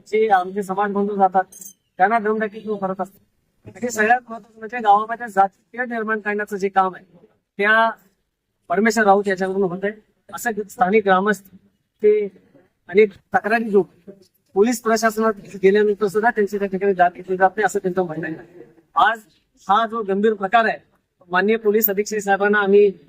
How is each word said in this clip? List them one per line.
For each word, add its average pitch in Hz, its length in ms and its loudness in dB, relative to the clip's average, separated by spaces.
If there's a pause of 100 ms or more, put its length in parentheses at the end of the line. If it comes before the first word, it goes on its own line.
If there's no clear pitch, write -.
जे 220 200 0
आमचे 190 360 0
समाज 196 280 -4
बंधू 202 240 -2
जातात 190 280 2 (540)
त्यांना 202 220 2
दमदाटी 214 460 -4
तो 214 100 -6
करत 190 260 -6
असतो. - 160 -12 (580)
आणि 240 140 -8
सगळ्यात 226 300 2 (100)
महत्त्वाचं 220 300 -18
म्हणजे 220 180 -10
गावामध्ये 214 500 0
जातीय 196 580 -2
निर्माण 220 340 -4
करण्याचं 208 380 -6
जे 190 120 -4
काम 190 260 0
आहे - 300 -20 (320)
त्या 220 320 2 (800)
परमेश्वर 214 360 2
राऊत 202 220 4
याच्याकडून 190 360 -2
होत 180 200 -4
आहे 208 100 -4 (400)
असं - 180 -8 (180)
स्थानिक 196 360 0
ग्रामस्थ 196 500 0 (480)
ते 208 240 2 (600)
अनेक 202 240 4 (220)
तक्रारी 226 280 -2
घेऊन 196 480 -2 (420)
पोलीस 226 280 2
प्रशासनात 220 520 0 (300)
गेल्यानंतर 208 440 2
सुद्धा 208 220 0
त्यांची 208 300 -2
त्या 202 80 -4
ठिकाणी 196 260 -2
जात 175 180 2
घेतली 185 260 -8
जात 190 180 4
नाही 214 100 0
असं 196 140 -2
त्यांचं 185 260 -2
म्हणणं 160 220 -8
आहे. - 360 -14 (320)
आज 214 240 2 (500)
हा 220 180 2
जो 226 140 -6
गंभीर 202 320 0
प्रकार 202 320 0
आहे 165 120 -2 (540)
माननीय 196 240 2
पोलीस 214 340 0
अधीक्षक 208 280 -4
साहेबांना 202 420 0
आम्ही 202 320 6 (180)